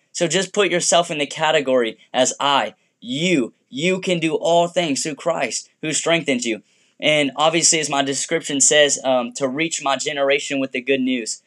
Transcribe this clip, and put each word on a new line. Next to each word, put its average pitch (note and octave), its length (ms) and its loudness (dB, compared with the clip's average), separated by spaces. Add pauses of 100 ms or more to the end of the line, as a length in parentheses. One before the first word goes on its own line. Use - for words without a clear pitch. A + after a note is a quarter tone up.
(120)
So E3+ 160 -2
just F3+ 260 -2
put G3+ 160 2
yourself E3+ 400 2
in D#3+ 80 -4
the D3 80 0
category C3 720 0 (160)
as B2+ 260 2
I, C3 360 0 (240)
you. C#3+ 560 -2 (120)
You F3+ 320 -2
can F3+ 200 -2
do D#3 160 0
all E3+ 320 2
things E3 340 -2
through D#3 140 -6
Christ D#3+ 560 -4 (100)
who D#3 100 -4
strengthens C#3+ 540 0
you. A2 160 -2 (380)
And D3 360 2
obviously, D#3+ 440 2
as C#3+ 100 -4
my C#3 140 0
description C#3 580 -2
says, D3 420 4
um, B2 340 0
to C#3 100 -2
reach D#3+ 340 -4
my C#3 160 0
generation C#3+ 600 0
with C3+ 120 -4
the B2 100 -6
good C3 200 0
news, B2+ 460 -4